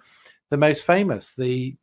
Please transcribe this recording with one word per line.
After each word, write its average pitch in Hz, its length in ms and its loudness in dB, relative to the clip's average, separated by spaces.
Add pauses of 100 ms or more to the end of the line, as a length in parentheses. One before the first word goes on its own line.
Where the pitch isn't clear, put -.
(500)
the 147 60 -2
most 147 300 2
famous, 175 500 0
the, 127 460 -4